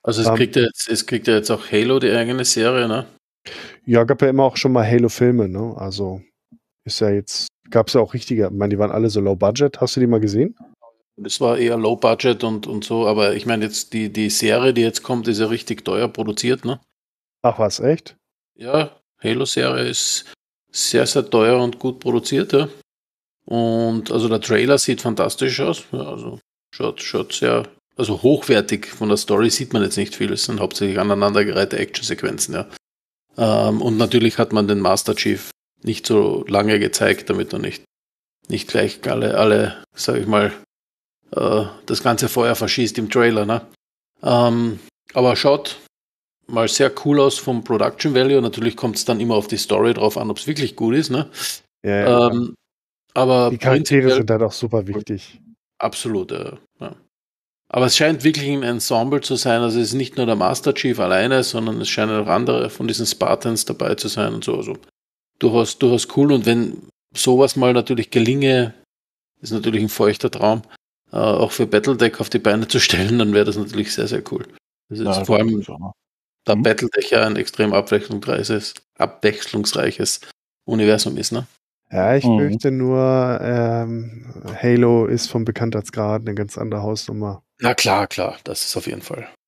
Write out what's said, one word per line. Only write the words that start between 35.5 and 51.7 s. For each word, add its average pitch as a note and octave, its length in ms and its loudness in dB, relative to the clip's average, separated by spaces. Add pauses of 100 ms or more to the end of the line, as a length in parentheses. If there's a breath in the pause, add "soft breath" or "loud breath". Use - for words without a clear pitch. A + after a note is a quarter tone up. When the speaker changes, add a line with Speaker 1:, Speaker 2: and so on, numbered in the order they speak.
Speaker 1:
nicht - 240 -6
so G2+ 420 2
lange G#2 300 2
gezeigt, G2+ 520 0
damit F#2+ 220 -2
er G2 60 -6
nicht, G2 260 -8 (640)
nicht - 200 -6
gleich G#2 320 -2 (100)
alle, A2+ 280 -2
alle, G#2+ 440 2 (120)
sag - 240 -4
ich G#2 80 -4
mal, G#2 260 2 (840)
äh, G#2+ 300 0 (220)
das - 160 -4
ganze A#2 260 0
Feuer A#2 260 2
verschießt A2 440 -2
im G#2+ 120 -4
Trailer, A#2 360 4
ne? A2+ 160 -2 (600)
Ähm, A#2 560 2 (360)
aber B2 220 4
schaut C#3+ 420 0 (680)
mal A2+ 220 0
sehr C3+ 240 2 (120)
cool C#3+ 160 4
aus C#3 180 4
vom A#2+ 260 -4
Production A#2 500 0
Value. C3 280 4
Natürlich A#2 340 -2
kommt's A2 280 -4
dann A2+ 160 0
immer A#2 160 0
auf G#2 120 0
die A2 80 -4
Story G#2+ 380 2
drauf G#2 240 0
an, G#2+ 120 -4
ob's - 160 -8
wirklich D3 300 -4
gut A#2 180 0
ist, D3+ 160 0
ne? B2+ 200 -2 (540 loud breath)